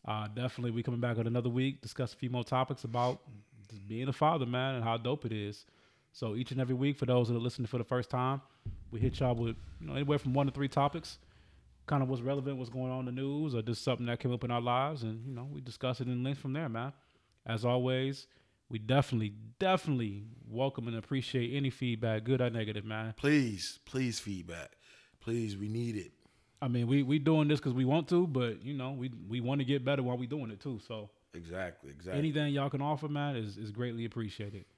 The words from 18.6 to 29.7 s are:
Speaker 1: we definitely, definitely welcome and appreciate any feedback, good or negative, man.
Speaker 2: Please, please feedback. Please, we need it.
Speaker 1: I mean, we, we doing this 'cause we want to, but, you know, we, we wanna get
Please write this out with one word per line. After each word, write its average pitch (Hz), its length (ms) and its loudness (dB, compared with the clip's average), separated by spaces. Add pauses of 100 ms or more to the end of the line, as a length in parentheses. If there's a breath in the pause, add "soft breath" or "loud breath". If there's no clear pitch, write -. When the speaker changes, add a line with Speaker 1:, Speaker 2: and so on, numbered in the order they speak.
Speaker 1:
we 113 100 -4
definitely, 113 540 4 (260)
definitely 123 640 2 (240)
welcome 120 400 -2
and 113 100 -2
appreciate 123 580 0
any 139 140 2
feedback, 113 540 0
good 123 180 4
or 123 80 4
negative, 107 360 -2
man. 110 320 -4
Speaker 2:
Please, 131 680 2
please 131 340 -2
feedback. 85 520 -8 (480 loud breath)
Please, 113 360 -2
we 101 120 -4
need 117 280 -2
it. 95 160 -6 (520 soft breath)
Speaker 1:
I 135 40 0
mean, 120 200 2
we, 139 160 4
we 143 160 2
doing 156 280 6
this 147 120 4
'cause 127 140 0
we 131 120 4
want 147 240 4
to, 175 160 6
but, 123 400 0
you 143 80 -6
know, 131 200 -6
we, 123 180 -6 (160)
we 120 120 -2
wanna 127 260 0
get 131 200 2